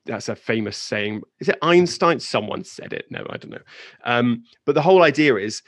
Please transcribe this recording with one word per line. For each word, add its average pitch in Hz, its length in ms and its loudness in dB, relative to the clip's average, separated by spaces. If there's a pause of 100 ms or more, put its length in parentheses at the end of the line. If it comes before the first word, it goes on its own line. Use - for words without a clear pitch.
that's 107 240 -10
a 110 80 -6
famous 110 400 -4
saying. 107 460 -6 (180)
Is 131 80 -6
it - 140 0
Einstein? 170 580 2
Someone - 420 -6
said - 300 -18
it. - 180 -10
No, - 200 -10
I - 80 -10
don't - 140 -18
know. - 100 -16 (420)
Um, 120 400 0 (220)
but 143 80 2
the 147 80 2
whole 185 200 6
idea 147 340 4
is 104 300 -6